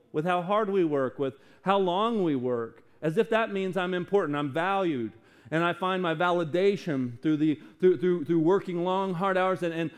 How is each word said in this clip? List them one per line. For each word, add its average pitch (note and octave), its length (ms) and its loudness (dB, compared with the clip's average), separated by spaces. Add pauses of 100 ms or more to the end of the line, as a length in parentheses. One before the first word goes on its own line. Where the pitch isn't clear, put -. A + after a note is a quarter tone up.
(120)
with D3+ 120 -2
how F3+ 180 0
hard G#3 260 0
we F#3+ 160 2
work, C#3 340 0
with C3+ 160 -2 (280)
how G3 160 2
long G3 460 0
we D#3 100 2
work, A#2+ 480 -4 (200)
as D#3+ 160 0
if A3 120 0
that A3 220 0
means F#3+ 240 -4
I'm F3+ 180 -2
important, F3 420 0
I'm C#3+ 160 -2
valued, E3 600 -2 (400)
and D#3+ 100 0
I F3 100 2
find F#3 300 -2
my E3 120 0
validation E3+ 1080 0
through D#3 140 2
the, D3 240 0 (200)
through, F#3 180 4
through, F3 260 0
through E3+ 160 2
working F3 440 2
long, F#3+ 300 -2
hard F#3 220 0
hours. F#3 260 0
And, E3+ 100 -2
and, E3 260 -4